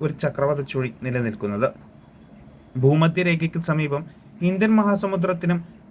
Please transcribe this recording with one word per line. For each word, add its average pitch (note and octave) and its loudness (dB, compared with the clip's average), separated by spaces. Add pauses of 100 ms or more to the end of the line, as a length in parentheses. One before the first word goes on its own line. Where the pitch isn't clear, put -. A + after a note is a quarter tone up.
ഒരു D3+ -2
ചക്രവാത C#3+ -2
ചുഴി C3 -4 (100)
നിലനിൽക്കുന്നത്. A2+ -2 (1080)
ഭൂമധ്യരേഖയ്ക്ക് E3 2
സമീപം D3+ -2 (360)
ഇന്ത്യൻ F#3+ 2
മഹാസമുദ്രത്തിനും F#3 0 (120)